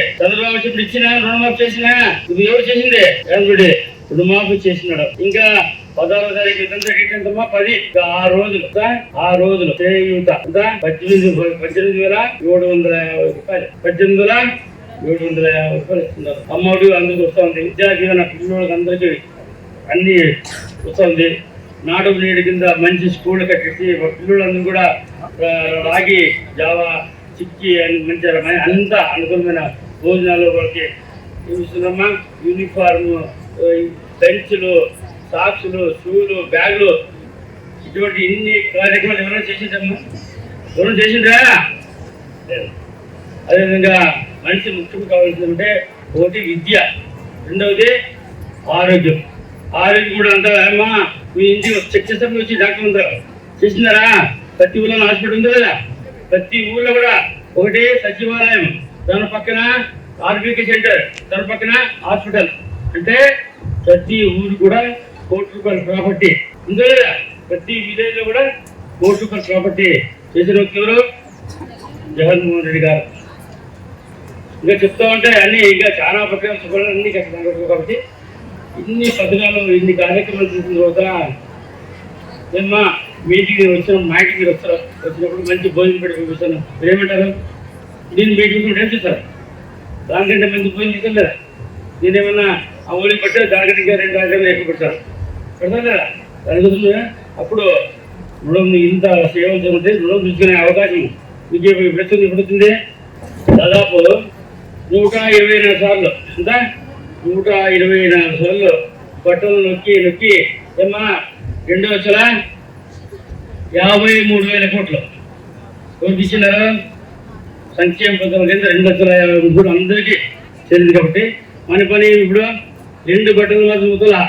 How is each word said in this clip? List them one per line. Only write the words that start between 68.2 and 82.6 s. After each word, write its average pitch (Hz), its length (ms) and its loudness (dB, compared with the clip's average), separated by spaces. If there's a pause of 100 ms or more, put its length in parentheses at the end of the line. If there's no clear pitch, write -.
కూడా 240 200 0 (560)
కోటి 196 200 2
రూపాయల 208 280 -6
ప్రాపర్టీ 185 400 0 (460)
చేసిన 180 200 2
వ్యక్తి 202 260 2
ఎవరు? 226 200 4 (1160)
జగన్మోహన్ 170 460 2
రెడ్డి 156 160 -2
గారు. - 420 -2 (1400)
ఇంకా 202 120 2
చెప్తా 202 340 0
ఉంటే 226 200 2
అన్ని 214 300 4
ఇంకా 202 300 6 (120)
చాలా 196 240 -2
పథకాలు, 196 300 -4
శుభ్రంగా 196 360 -4
అన్ని 202 220 -2
కట్టినారు 170 540 -6
కాబట్టి 165 300 -2 (840)
ఇన్ని 233 260 -4
పథకాలు, 202 680 0
ఇన్ని 180 200 2
కార్యక్రమాలు 196 540 0
చేసిన 180 280 -6
తర్వాత 175 260 2 (1600)
ఏమ్మా 202 260 0 (440)